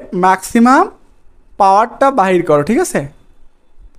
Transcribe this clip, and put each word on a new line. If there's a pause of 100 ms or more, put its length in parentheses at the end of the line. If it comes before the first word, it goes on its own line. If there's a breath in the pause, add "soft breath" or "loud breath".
(160)
ম্যাক্সিমাম (680)
পাওয়ারটা
বাহির
করো,
ঠিক
আছে? (920)